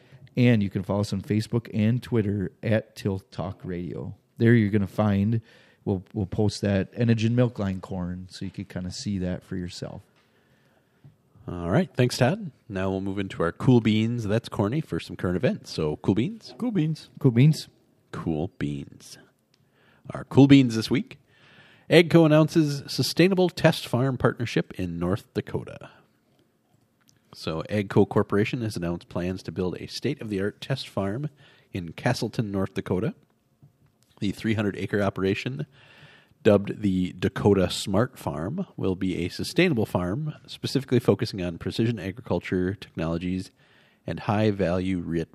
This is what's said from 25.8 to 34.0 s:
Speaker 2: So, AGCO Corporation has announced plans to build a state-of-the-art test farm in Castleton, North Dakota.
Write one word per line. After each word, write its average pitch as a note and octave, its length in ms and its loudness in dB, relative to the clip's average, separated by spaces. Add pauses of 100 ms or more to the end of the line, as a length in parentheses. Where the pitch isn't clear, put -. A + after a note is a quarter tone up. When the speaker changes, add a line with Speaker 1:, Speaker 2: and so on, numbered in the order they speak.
Speaker 2:
So, D#2+ 360 -6
AGCO G#2 360 4
Corporation G#2 540 0
has A2 160 -4
announced E2+ 320 -6
plans F#2 360 -6
to E2+ 80 -8
build F2+ 280 -4
a - 60 -12
state-of-the-art G#2+ 760 -6
test - 260 -6
farm G#2+ 440 -4 (420)
in F2 200 -8
Castleton, A2+ 600 -4
North F#2+ 220 -2
Dakota. F#2+ 400 -2 (1080)